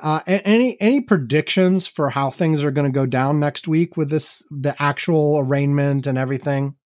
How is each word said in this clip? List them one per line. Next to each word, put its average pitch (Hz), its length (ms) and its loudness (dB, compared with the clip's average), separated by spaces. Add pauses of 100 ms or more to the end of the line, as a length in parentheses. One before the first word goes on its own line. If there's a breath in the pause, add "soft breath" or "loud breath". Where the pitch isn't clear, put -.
Uh, 156 240 0
a-, 190 200 0
any, 233 340 2
any 247 200 2
predictions 180 840 2
for 143 240 -2
how 135 200 -2
things 156 320 0
are 147 80 0
gonna 139 200 0
go 135 160 0
down 135 340 0
next 147 260 -4
week 165 300 0
with 151 140 -2
this, - 400 -6
the 143 320 -4
actual 147 560 0
arraignment 139 680 0
and 131 120 -2
everything? 139 560 -4 (180)